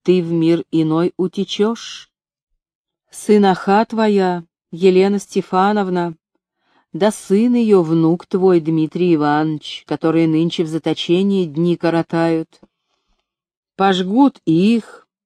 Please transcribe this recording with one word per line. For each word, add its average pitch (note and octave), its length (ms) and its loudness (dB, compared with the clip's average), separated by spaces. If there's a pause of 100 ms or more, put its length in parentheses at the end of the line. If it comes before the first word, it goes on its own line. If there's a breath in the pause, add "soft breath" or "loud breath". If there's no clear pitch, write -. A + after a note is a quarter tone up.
ты F3+ 200 2
в E3 100 -6
мир E3 380 0
иной D#3+ 480 0
утечёшь? - 920 -6 (1000)
Сыноха G3+ 760 2
твоя, G3 600 -2 (260)
Елена F#3 480 2
Стефановна, F#3 960 -2 (800)
да F#3 160 0
сын A3+ 440 0
её, G#3+ 280 4
внук E3 440 0
твой, F#3 340 2
Дмитрий D#3+ 540 -2
Иванович, D3+ 720 -2
которые D#3+ 420 0
нынче E3 340 0
в D#3 60 -4
заточении F3 760 -2
дни E3 300 -2
коротают. E3 840 -2 (1160)
Пожгут G3 680 0
их, G3 640 0 (180)